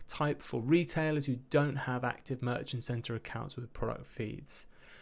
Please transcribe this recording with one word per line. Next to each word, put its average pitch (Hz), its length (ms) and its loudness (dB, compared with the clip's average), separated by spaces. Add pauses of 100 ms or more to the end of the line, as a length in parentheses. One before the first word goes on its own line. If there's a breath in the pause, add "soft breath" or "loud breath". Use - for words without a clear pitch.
type - 340 0
for 123 200 -2
retailers 156 640 4
who 131 100 2 (140)
don't 143 260 6
have 127 280 0
active - 380 -2
Merchant - 420 -2
Center 117 300 -2
accounts - 440 -6
with 123 160 -8
product - 340 -2
feeds." - 600 -6 (340 loud breath)